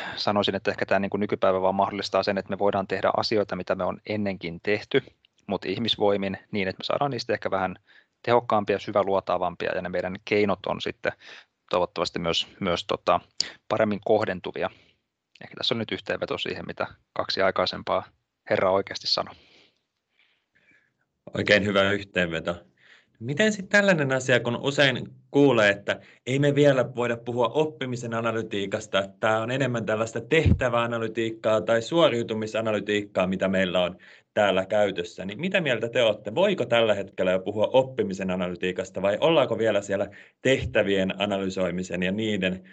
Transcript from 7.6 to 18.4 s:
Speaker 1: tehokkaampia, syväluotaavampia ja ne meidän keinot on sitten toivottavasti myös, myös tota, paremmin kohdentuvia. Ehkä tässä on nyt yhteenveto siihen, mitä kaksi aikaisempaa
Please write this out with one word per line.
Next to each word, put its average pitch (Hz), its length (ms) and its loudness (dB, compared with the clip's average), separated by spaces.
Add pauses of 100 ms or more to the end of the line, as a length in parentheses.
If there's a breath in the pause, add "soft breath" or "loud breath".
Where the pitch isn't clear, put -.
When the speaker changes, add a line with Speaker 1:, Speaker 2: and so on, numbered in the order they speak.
Speaker 1:
tehokkaampia, 113 580 2
syväluotaavampia 90 960 -2
ja 90 60 -4
ne 90 80 -6
meidän 90 260 -4 (100)
keinot 104 400 0
on 85 160 -4
sitten - 300 -4 (580 loud breath)
toivottavasti 87 500 -2
myös, 85 280 -2 (120)
myös 87 260 -2
tota, 90 340 0 (480 loud breath)
paremmin 107 380 0
kohdentuvia. 95 640 0 (760 soft breath)
Ehkä - 140 -20
tässä - 180 -2
on 117 40 -4
nyt 110 120 -6
yhteenveto 90 460 -6
siihen, - 300 -8
mitä - 200 -6 (260)
kaksi - 280 -4
aikaisempaa 92 640 0 (460)